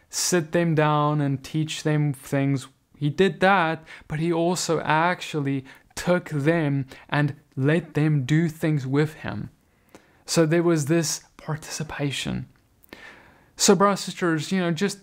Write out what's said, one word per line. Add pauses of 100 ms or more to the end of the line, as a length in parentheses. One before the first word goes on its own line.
(100)
sit
them
down
and
teach
them
things. (260)
He
did
that, (260)
but
he
also
actually (300)
took
them (240)
and (220)
let
them
do
things
with
him. (760)
So
there
was
this (160)
participation. (1120)
So,
brothers
and
sisters,
you
know,
just